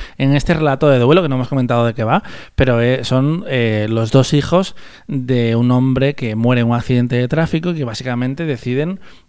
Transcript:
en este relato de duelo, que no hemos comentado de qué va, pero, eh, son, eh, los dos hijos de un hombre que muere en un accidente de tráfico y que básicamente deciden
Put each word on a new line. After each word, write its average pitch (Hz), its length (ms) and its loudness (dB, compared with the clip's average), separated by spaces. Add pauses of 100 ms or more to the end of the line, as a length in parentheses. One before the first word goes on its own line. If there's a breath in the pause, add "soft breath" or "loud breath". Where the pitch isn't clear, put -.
(160 loud breath)
en 135 180 2
este 143 200 2
relato 151 340 2
de 135 100 6
duelo, 135 220 6
que 170 80 -2
no 135 60 -2
hemos 127 140 -2
comentado 123 360 0
de 117 80 0
qué 113 120 -4
va, 135 180 0 (320 loud breath)
pero, 123 260 2
eh, 123 240 0
son, 143 440 0
eh, 113 420 0
los 113 220 -2
dos 135 200 4
hijos 165 420 0 (340 loud breath)
de 123 480 0
un 120 160 2
hombre 131 420 2
que 110 220 -4
muere 120 260 2
en 113 60 0
un 120 60 2
accidente 123 420 0
de 123 120 0
tráfico 165 440 -2
y - 20 -4
que 151 100 -4
básicamente 127 640 -6
deciden 143 520 -4 (300 loud breath)